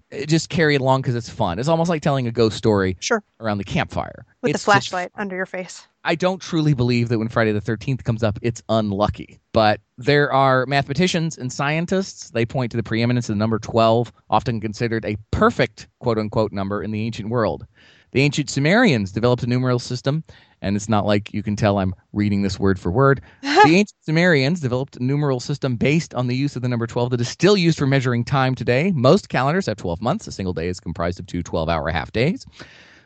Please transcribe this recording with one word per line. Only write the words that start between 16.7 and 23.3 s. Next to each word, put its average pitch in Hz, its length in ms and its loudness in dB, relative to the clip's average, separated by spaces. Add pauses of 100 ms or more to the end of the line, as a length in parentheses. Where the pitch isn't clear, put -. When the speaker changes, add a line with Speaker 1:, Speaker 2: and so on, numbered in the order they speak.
Speaker 1:
in 104 80 -8
the 107 100 -4
ancient 110 280 -6
world. 107 360 -2 (460)
The 135 100 2
ancient 143 280 0
Sumerians 147 640 2
developed 117 320 0
a 117 40 -2
numeral 127 320 0
system, 139 440 -4 (380)
and 98 140 -2
it's 101 120 -4
not 104 200 2
like 104 260 0
you 104 100 -6
can 107 120 -4
tell 101 240 2
I'm 92 140 -2 (200)
reading 101 300 0
this 95 160 -2
word 95 200 2
for 87 120 -4
word. 135 300 4 (200)